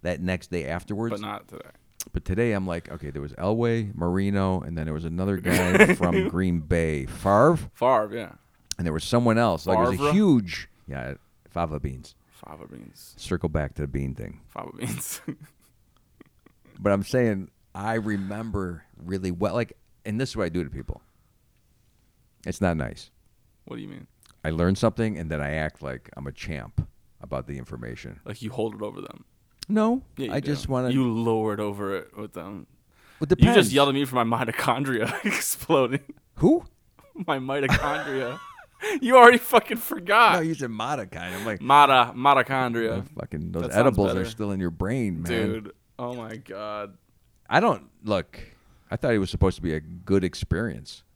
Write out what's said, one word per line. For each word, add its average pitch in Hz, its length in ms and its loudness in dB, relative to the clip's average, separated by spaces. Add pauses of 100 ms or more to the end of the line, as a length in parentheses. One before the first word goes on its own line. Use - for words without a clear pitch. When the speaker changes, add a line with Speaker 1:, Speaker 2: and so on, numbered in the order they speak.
Speaker 1:
that 87 180 -4
next 90 300 -4
day 85 160 -4
afterwards. 104 460 -4
Speaker 2:
But 104 100 -6
not 104 260 -10
today. - 220 -18 (420)
Speaker 1:
But - 140 -6
today 113 260 0
I'm 95 140 -2
like, 85 240 -6
"Okay, 73 200 -10
there 69 120 -8
was 71 120 -10
Elway, 113 600 0
Marino, 95 680 0
and 82 160 -8
then 78 80 -4
there 80 100 -4
was 82 120 -6
another 92 320 -2
guy 90 560 2
Speaker 2:
<laughs> - 0 -
Speaker 1:
from - 340 0
Green 87 320 0
Bay, 78 460 -2
Favre." 110 500 4 (160)
Speaker 2:
Favre, 117 400 0
yeah. 110 200 -10 (460)
Speaker 1:
And 85 80 -4
there 80 80 -2
was 80 100 -4
someone 117 340 4
else. 95 280 2
Like, 95 120 2
it 113 40 4
was 123 80 2
a 120 80 -2
Speaker 2:
Favre? 147 140 2
Speaker 1:
huge, 143 560 2 (200)
yeah, 67 260 -8 (360)
fava 80 280 -4
beans. 67 380 -10 (140)
Speaker 2:
Fava - 360 -20
beans. - 520 -20
Speaker 1:
Circle 85 320 -4
back 76 240 -2
to 76 80 -6
the 73 40 -4
bean 67 280 -4
thing. - 340 -12
Speaker 2:
Fava - 280 -12
beans. - 500 -8
<laughs> 160 40 -8 (1500)
Speaker 1:
But 98 140 0
I'm 98 120 2
saying 107 460 0 (240)
I 107 200 -6
remember 101 880 -4 (120)
really 92 340 -4
well. 90 240 -2
Like, 117 200 -2 (300)
and 107 160 -4
this 135 100 -2
is - 60 -10
what 104 80 0
I 85 40 -2
do 85 160 -2
to 67 60 -8
people. - 300 -10 (1500)
It's 87 140 -6
not 87 160 2
nice. 58 340 -8 (560)
Speaker 2:
What 123 100 -14
do 110 60 -10
you 101 60 -12
mean? 90 180 -16 (380)
Speaker 1:
I 78 60 -2
learn 85 240 2
something, 110 440 0
and 80 120 -6
then 76 100 -4
I 71 120 -4
act 78 300 -6
like 65 340 -12
I'm 69 100 -12
a 69 60 -10
champ 67 540 -8 (340)
about 65 260 -8
the 71 120 -10
information. 60 680 -14
Speaker 2:
Like - 180 -14
you 107 80 -8
hold 110 240 -4
it 104 80 -12
over 104 180 -10
them. - 240 -18 (440)
Speaker 1:
No, 220 340 0 (140)
Speaker 2:
Yeah, 131 100 -6
you - 60 -6
Speaker 1:
I 143 80 -2
Speaker 2:
do. 143 120 -8
Speaker 1:
just 139 160 -6
wanna 127 220 0
Speaker 2:
You 131 180 2
lord 110 520 0
over 101 360 -4
it - 200 -10
with 104 160 -14
them. 92 340 -14 (540)
Speaker 1:
It 147 100 -2
Speaker 2:
You 175 60 6
Speaker 1:
depends. 240 200 8
Speaker 2:
just 165 160 8
yelled 139 180 6
at 135 40 0
me 139 100 2
for 127 200 -2
my - 0 -
<laughs> 113 200 0
mitochondria 120 800 -2
exploding. 139 800 0 (340)
Speaker 1:
Who? 302 280 4 (600)
Speaker 2:
My 143 120 0
mitochondria. 139 1080 -2
<laughs> - 40 -18 (520)
You 254 160 6
already 240 220 12
fucking - 380 2
forgot. 208 580 2
Speaker 1:
No, 175 60 2
you 165 140 -2
said 135 160 -6
mitochondria. 104 680 -8
I'm 101 100 -10
like, 104 140 -4
Speaker 2:
Mita-, 131 560 6
mitochondria. 123 840 2
Speaker 1:
"Oh, 120 60 -8 (160)
fucking, 82 320 -8
those 85 100 -4
Speaker 2:
That - 120 -4
sounds 104 120 4
Speaker 1:
edibles 101 220 4
Speaker 2:
better. 92 140 0
Speaker 1:
are - 20 -2
still 110 260 -6
in 95 80 -4
your 87 140 -2
brain, 95 500 -4
man." 85 80 -6 (220)
Speaker 2:
Dude, 107 200 -8 (280)
oh 123 160 -8
my 113 180 -12
God. 104 600 -10 (540)
Speaker 1:
I 143 120 4
don't, 135 240 0 (180)
look, 104 380 -4 (500)
I - 60 -6
thought 123 180 0
it 107 40 2
was 95 120 0
supposed 92 240 2
to 82 80 -12
be 85 100 -2
a 78 60 -2
good 87 460 0
experience. 85 800 -6 (120)